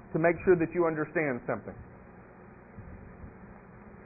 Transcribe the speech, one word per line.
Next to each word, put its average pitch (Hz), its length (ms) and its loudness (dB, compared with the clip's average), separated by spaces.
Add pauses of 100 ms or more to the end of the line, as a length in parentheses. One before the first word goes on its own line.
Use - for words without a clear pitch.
(120)
to 170 60 2
make 165 260 4
sure 185 120 8
that 160 180 2
you 175 120 4
understand 151 580 0
something. 104 300 -4 (2250)